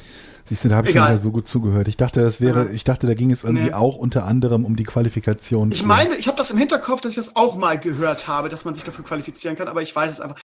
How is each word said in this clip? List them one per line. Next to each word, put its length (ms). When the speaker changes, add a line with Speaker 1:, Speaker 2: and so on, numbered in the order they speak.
Speaker 1:
Siehst 200
du, 60
da 60
hab 100
ich 60
Speaker 2:
Egal. 160
Speaker 1:
schon 80
wieder 60
so 80
gut 160
zugehört. 420
Ich 100
dachte, 240
das 180
wäre, 260
Speaker 2:
Ja. 60
Speaker 1:
ich 100
dachte, 240
da 60
ging 180
es 140
irgendwie 220
Speaker 2:
Nee. 80
Speaker 1:
auch 220
unter 280
anderem 400
um 120
die 80
Qualifikation 880
Speaker 2:
Ich 80
Speaker 1:
für 60
Speaker 2:
meine, 300
ich 100
hab 120
das 120
im 60
Hinterkopf, 460
dass 100
ich 40
das 200
auch 200
mal 220
gehört 500
habe, 200
dass 160
man 100
sich 80
dafür 220
qualifizieren 520
kann, 120
aber 140
ich 120
weiß 160
es 100
einfach. 200